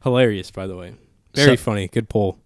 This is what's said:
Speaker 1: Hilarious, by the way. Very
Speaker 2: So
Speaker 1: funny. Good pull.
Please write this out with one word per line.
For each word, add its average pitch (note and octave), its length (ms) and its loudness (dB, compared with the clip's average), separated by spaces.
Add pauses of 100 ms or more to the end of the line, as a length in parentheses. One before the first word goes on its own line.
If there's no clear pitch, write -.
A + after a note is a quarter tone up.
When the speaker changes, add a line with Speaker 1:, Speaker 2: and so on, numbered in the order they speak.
Speaker 1:
Hilarious, B2 480 0
by F#2+ 160 -10
the F#2 80 -12
way. F2+ 180 -16 (400)
Very C#3 220 6
Speaker 2:
So - 80 -8
Speaker 1:
funny. G2+ 240 -4
Good A2+ 200 -4
pull. G2+ 380 -2